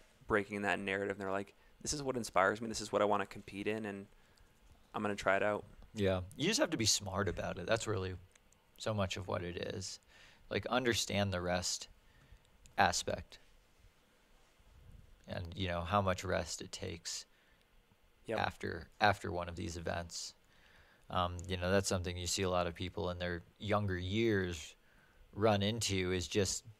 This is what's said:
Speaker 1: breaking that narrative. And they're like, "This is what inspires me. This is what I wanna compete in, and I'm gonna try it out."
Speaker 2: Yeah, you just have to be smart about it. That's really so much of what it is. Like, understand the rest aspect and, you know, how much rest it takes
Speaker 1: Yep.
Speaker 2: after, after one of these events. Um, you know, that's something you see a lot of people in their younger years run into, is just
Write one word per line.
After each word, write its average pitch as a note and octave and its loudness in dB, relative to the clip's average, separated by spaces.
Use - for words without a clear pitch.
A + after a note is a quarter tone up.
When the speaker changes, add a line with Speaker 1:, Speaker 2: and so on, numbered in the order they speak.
Speaker 1:
breaking G#2 2
that F#2+ 2
narrative. G2 0
And G2 -6
they're G2 -4
like, G2 -4
"This - -4
is D3+ -4
what C3 -2
inspires G#2 4
me. A#2 -6
This G#2+ -6
is G#2 -4
what G#2 6
I G#2 8
wanna G2+ 4
compete G2+ -10
in, A2 -2
and G2+ -8
I'm A2+ -2
gonna G#2 0
try G2 4
it G2 2
out." G#2 0
Speaker 2:
Yeah, F#2+ 2
you C#3 0
just A3 2
have C#4+ 2
to E3 -2
be A2+ 0
smart G2 2
about F2+ -4
it. - -8
That's A2+ 0
really F#2+ -2
so A2 -4
much G2 0
of F#2+ -8
what G2+ -2
it F2 -4
is. - -8
Like, G#2+ 0
understand G#2+ 2
the F2 0
rest F2+ -2
aspect - 2
and, F2+ -6
you F#2 -4
know, F2 -2
how G2 2
much F#2 0
rest F2+ -2
it F2+ -14
takes - -8
Speaker 1:
Yep. A2+ -2
Speaker 2:
after, F#2+ -2
after G2+ 4
one F2 -2
of E2+ -8
these F2+ -6
events. E2+ -6
Um, F2+ 0
you F#2 -2
know, F2+ 0
that's G2 4
something F2+ 0
you F2 -6
see G2 0
a F#2 2
lot F2+ 2
of E2+ -4
people F2+ -4
in F2 -6
their F2 -2
younger G#2 0
years F#2+ 0
run G2+ 4
into, G2 2
is F2+ 0
just - 2